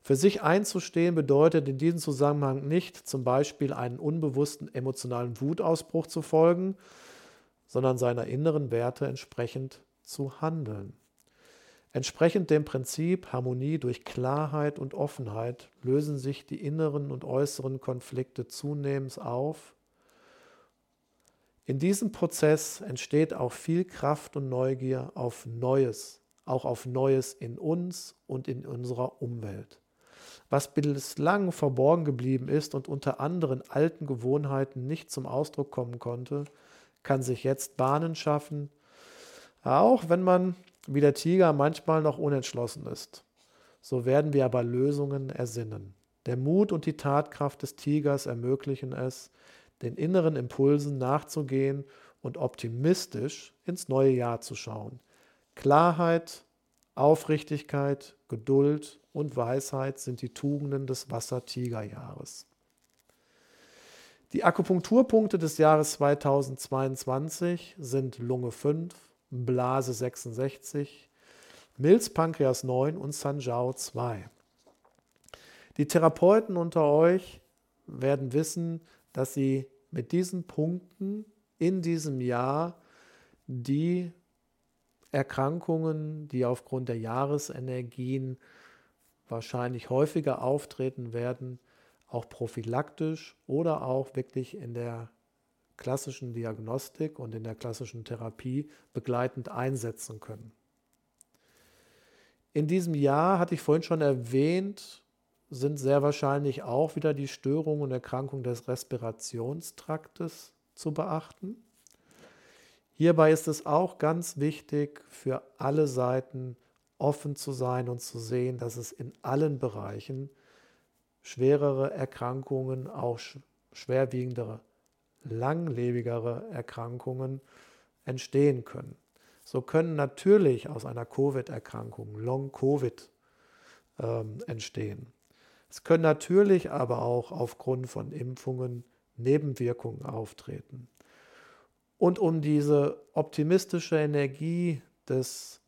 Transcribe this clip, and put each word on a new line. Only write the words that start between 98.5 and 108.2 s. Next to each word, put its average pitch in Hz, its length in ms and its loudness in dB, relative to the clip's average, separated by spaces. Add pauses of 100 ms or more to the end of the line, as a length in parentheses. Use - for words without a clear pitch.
begleitend 123 580 -4
einsetzen 120 720 -6
können. 110 320 -16 (2000)
In 151 140 2
diesem 170 280 2
Jahr, 151 440 4
hatte 170 160 2
ich 151 80 -6
vorhin 160 200 4
schon 160 180 0
erwähnt, 143 1040 0 (480)
sind 143 280 -2
sehr 139 240 4
wahrscheinlich 143 600 0
auch 143 340 0
wieder 151 180 2
die 139 140 -6
Störungen 151 540 -2
und 135 80 -4
Erkrankungen 131 540 -6